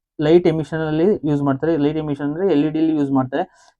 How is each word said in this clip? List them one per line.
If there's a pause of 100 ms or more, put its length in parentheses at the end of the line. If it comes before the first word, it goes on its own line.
(200)
ಲೈಟ್
ಎಮಿಷನ್
ಅಲ್ಲಿ
ಯೂಸ್
ಮಾಡ್ತಾರೆ.
ಲೈಟ್
ಎಮಿಷನ್
ಅಂದ್ರೆ
ಎಲ್
ಇ
ಡಿ
ಅಲ್ಲಿ
ಯೂಸ್
ಮಾಡ್ತಾರೆ,